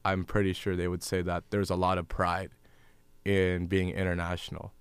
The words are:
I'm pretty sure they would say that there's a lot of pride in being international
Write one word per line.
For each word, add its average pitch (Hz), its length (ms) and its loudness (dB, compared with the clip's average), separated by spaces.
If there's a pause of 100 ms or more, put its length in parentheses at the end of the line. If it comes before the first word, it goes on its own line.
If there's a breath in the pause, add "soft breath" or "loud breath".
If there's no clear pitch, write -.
I'm 95 180 2
pretty 98 300 2
sure 92 220 -2
they 87 120 0
would 87 160 -2
say 92 180 0
that 87 280 -2
there's 101 200 0
a 92 60 0
lot 92 220 2
of 85 100 -4
pride 90 440 -2 (760 soft breath)
in 92 420 2
being 92 220 2
international 87 920 -4